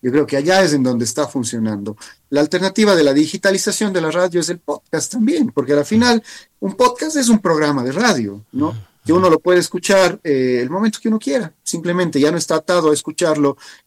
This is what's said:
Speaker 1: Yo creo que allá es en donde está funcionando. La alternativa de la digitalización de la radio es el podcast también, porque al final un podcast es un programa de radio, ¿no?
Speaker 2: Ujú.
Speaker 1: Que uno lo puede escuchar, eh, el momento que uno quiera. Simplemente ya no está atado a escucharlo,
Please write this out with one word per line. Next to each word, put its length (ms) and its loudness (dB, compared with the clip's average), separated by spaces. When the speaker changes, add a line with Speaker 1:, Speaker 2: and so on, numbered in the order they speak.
Speaker 1:
Yo 100 -2
creo 140 2
que 120 -4
allá 260 2
es 80 2
en 100 2
donde 220 0
está 240 -4
funcionando. 680 -6
La 100 0
alternativa 560 2
de 80 4
la 100 4
digitalización 800 0
de 80 -2
la 120 -2
radio 280 0
es 100 -4
el 100 -8
podcast 520 -8
también, 400 0
porque 220 -2
al 100 2
final 400 2
un 140 -6
podcast 420 0
es 100 0
un 120 6
programa 440 0
de 80 -4
radio, 640 -2
¿no? 160 -2
Speaker 2:
Ujú. 80 -10
Speaker 1:
Que 60 0
uno 180 4
lo 100 2
puede 200 2
escuchar, 640 0
eh, 380 0
el 80 -4
momento 320 -2
que 80 -2
uno 100 0
quiera. 340 -4
Simplemente 580 -2
ya 100 4
no 60 -2
está 180 -2
atado 360 2
a 20 4
escucharlo, 640 0